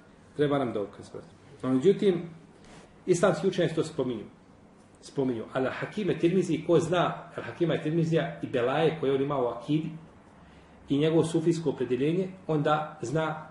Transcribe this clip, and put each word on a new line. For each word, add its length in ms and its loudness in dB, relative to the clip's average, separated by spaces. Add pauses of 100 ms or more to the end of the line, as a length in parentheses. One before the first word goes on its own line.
(360)
Treba 220 2
nam 160 -2
dokaz, 360 -6
brate. 180 -16 (360)
No, 60 -2
međutim, 600 2 (760)
islamski 420 4
učenjaci 280 2
to 80 2
spominju. 420 -4 (800)
Spominju. 480 -4
Al-Hakime 680 -2
Tirmizi, 480 2
ko 120 6
zna 560 0
Al-Hakima 480 -2
Tirmizija 580 0
i 60 -6
belaje 520 2
koje 140 0
on 80 2
ima 160 -2
u 100 2
akidi 420 -2 (1000)
i 80 2
njegovo 260 4
sufijsko 460 0
opredeljenje, 600 0 (180)
onda 540 0
zna 500 -4